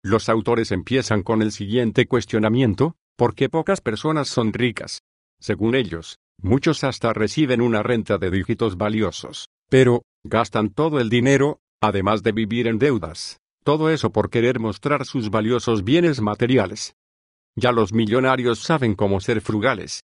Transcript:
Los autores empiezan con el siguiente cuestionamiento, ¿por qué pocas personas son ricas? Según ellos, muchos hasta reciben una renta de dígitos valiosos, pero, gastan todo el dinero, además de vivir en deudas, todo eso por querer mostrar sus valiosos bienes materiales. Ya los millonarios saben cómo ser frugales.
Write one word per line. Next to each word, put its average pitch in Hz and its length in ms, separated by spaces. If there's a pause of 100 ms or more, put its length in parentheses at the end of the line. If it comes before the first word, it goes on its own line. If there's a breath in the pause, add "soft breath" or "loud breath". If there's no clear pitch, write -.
Los 107 260
autores 113 440
empiezan 107 500
con 110 200
el 107 100
siguiente 113 540
cuestionamiento, 113 920 (200)
¿por 120 180
qué 135 140
pocas 165 320
personas 147 480
son 110 240
ricas? 113 500 (360)
Según 110 360
ellos, 82 440 (220)
muchos 135 440
hasta 117 280
reciben 120 480
una 113 220
renta 110 360
de 92 120
dígitos 98 460
valiosos, 107 720 (200)
pero, 123 340 (220)
gastan 110 460
todo 151 300
el 113 100
dinero, 135 500 (200)
además 98 420
de 110 100
vivir 113 340
en 113 120
deudas, 113 600 (240)
todo 156 280
eso 151 200
por - 200
querer 120 280
mostrar 131 460
sus 110 260
valiosos 110 540
bienes 151 360
materiales. 107 720 (640)
Ya 123 160
los 110 200
millonarios 120 680
saben 131 360
cómo 98 260
ser 110 200
frugales. 104 600 (100)